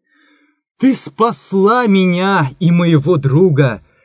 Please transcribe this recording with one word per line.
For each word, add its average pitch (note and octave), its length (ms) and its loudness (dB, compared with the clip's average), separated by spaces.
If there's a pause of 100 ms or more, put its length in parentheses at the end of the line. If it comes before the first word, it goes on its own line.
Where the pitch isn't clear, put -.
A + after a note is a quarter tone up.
(800)
«Ты C4 120 2
спасла G#3+ 960 -2
меня F#3 720 0
и E3+ 140 0
моего E3+ 440 2
друга! C#3 640 0 (240)